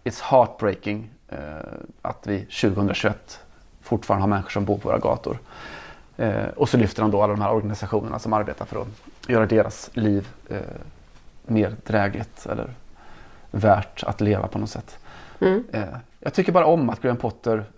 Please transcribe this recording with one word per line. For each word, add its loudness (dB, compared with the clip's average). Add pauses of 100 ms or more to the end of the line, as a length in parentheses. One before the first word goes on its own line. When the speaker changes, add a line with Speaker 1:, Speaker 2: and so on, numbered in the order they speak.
Speaker 1:
it's -6
heartbreaking, 2 (180)
eh, -12 (640)
att -8
vi -4
tjugohundratjugoett 0 (420)
fortfarande 0
har 2
människor 0
som -2
bor 0
på -6
våra 2
gator. -2 (800)
Eh, 0 (120)
och 0
så 2
lyfter 2
han 4
då 4
alla 4
de -2
här 2
organisationerna -2
som -4
arbetar -2
för -8
att -16
göra 4
deras 2
liv, 2 (200)
eh, -6 (920)
mer 2 (100)
drägligt -2
eller -6 (800)
värt 2
att -4
leva 2
på -6
något -4
sätt. -14 (420)
Speaker 2:
Mm. 4
Speaker 1:
Eh, -2 (380)
jag -6
tycker 2
bara 6
om 4
att -6
Graham 2
Potter -2 (140)